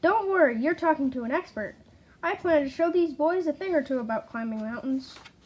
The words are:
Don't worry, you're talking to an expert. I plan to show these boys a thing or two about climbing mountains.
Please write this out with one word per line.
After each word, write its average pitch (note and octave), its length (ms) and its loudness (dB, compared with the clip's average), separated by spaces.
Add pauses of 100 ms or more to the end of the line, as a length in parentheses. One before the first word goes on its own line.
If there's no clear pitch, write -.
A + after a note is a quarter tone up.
Don't G4 280 2
worry, E4 320 4
you're D4 140 0
talking D#4 360 0
to B3+ 140 -6
an A#3 80 -4
expert. C4+ 420 -6 (480)
I F4 140 -2
plan E4 260 4
to C#4 80 -2
show E4 200 0
these E4+ 220 2
boys D#4+ 360 0
a D4+ 40 0
thing F#4 220 -4
or D4+ 80 4
two C4+ 160 -2
about A3 300 -4
climbing A3+ 320 -6
mountains. B3 560 -6 (300)